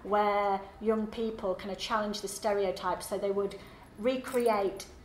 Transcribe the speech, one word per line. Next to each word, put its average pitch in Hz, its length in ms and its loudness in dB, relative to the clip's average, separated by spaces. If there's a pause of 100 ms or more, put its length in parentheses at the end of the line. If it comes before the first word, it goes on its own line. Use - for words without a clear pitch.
where 202 560 4 (220)
young 220 260 2
people 220 480 -2
kind 196 160 -8
of 190 60 -6
challenged 214 460 -2
the 196 40 -6
stereotypes. 190 800 0
So 202 80 -2
they 202 140 0
would 196 240 0 (440)
recreate 233 840 2 (200)